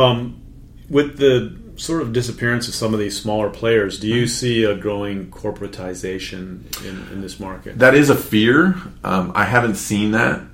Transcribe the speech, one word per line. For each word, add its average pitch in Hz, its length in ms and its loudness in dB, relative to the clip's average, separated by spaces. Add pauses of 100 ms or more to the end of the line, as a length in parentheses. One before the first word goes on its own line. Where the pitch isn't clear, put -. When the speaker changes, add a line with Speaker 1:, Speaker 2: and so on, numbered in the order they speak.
Speaker 1:
um, 123 400 2 (480)
with 143 280 0
the 123 380 2 (200)
sort 165 280 -4
of 117 100 -6
disappearance 120 540 -2
of 101 80 -8
some 110 180 -2
of 107 60 0
these 101 200 -6
smaller 107 300 -2
players, 110 500 0
do 104 80 -6
you 120 160 2
Speaker 2:
Mm-hmm. 117 40 2
Speaker 1:
see 120 360 0
a 104 120 2
growing 101 560 -6
corporatization 92 1300 -8 (240)
in, 95 260 -12
in 98 100 -8
this 95 180 -12
market? 95 400 -10
Speaker 2:
That 131 160 10
is 147 140 8
a 123 60 6
fear. 131 600 4 (280)
Um, 92 320 -2
I 101 100 2
haven't 117 300 2
seen 107 360 -2
that. 117 300 0 (120)